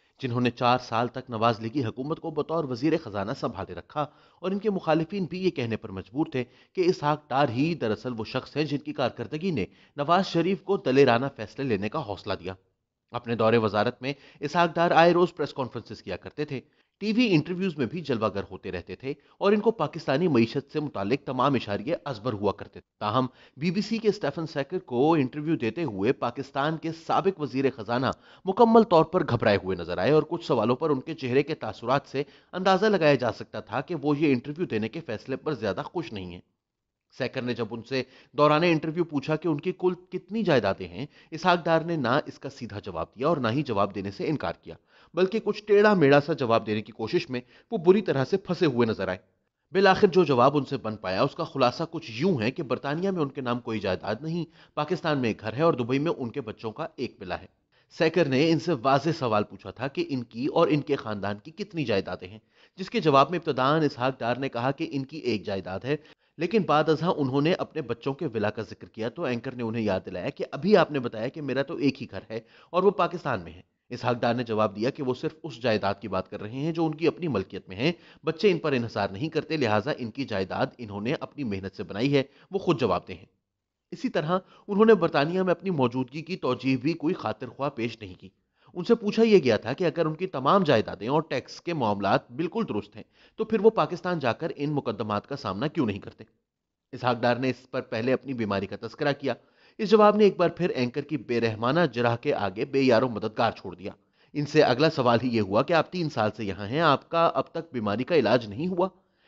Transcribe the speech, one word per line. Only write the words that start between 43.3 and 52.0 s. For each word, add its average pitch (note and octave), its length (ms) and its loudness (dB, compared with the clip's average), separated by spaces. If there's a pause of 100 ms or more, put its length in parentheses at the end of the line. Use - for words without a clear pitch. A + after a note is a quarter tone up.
ना A#2 100 0
ही C3+ 140 0
जवाब G2+ 280 0
देने G2 200 -6
से - 140 -8
इनकार B2 380 -4
किया, D#2+ 140 -16 (380)
बल्कि F#3 240 2
कुछ G#3 280 -4
टेढ़ा G#3 280 8
मेढ़ा C#3+ 240 8
सा D3 140 0
जवाब A2+ 300 2
देने G#2+ 180 -2
की A2 100 -18
कोशिश A2+ 380 -2
में B2 120 -6 (300)
वो A#3 80 -2
बुरी F3+ 220 6
तरह C#3 220 0
से D#3+ 160 0
फंसे F3 260 0
हुए B2 200 4
नजर G2 240 -2
आए। F#2 100 -4 (540)
बिलाखिर F#3+ 360 6
जो F3 160 4
जवाब C#3 300 6
उनसे C#3 240 -2
बन A2 160 -6
पाया, F#2+ 280 -2
उसका C#3+ 200 -2
खुलासा D3+ 440 0
कुछ - 240 -10